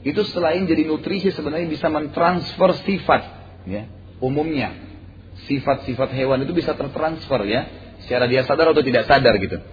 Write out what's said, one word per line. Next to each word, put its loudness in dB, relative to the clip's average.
itu 0
selain 0
jadi 4
nutrisi 0
sebenarnya -4
bisa -2
mentransfer 2
sifat, 2
ya, -8
umumnya. -2
Sifat-sifat -2
hewan 0
itu -4
bisa -2
tertransfer -2
ya, 0
secara 2
dia 2
sadar 4
atau 6
tidak 2
sadar 8
gitu. -6